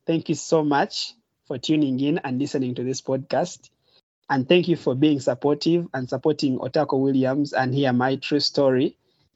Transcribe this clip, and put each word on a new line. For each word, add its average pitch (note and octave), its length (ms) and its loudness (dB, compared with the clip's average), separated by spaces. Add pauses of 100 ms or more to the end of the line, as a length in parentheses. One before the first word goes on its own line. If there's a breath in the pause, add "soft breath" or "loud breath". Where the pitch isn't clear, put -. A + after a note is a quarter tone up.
thank E3 240 -2
you D#3+ 40 0
so D#3+ 300 0
much D3 480 0 (340)
for - 120 -8
tuning C#3 420 0
in D3 240 0
and B2+ 140 -4
listening C3 380 -2
to B2 60 -6
this B2+ 200 -6
podcast. C3+ 680 -4 (600)
And C3+ 180 0
thank F3 180 4
you E3 100 2
for C3+ 180 -2
being C#3+ 260 2
supportive D3 720 0
and B2+ 160 -6
supporting C#3+ 500 0
Otako C#3 400 -2
Williams C3+ 540 0
and B2+ 220 0
Hear C#3 180 2
My B2+ 240 2
True C#3+ 240 0
Story. C#3 560 2 (400)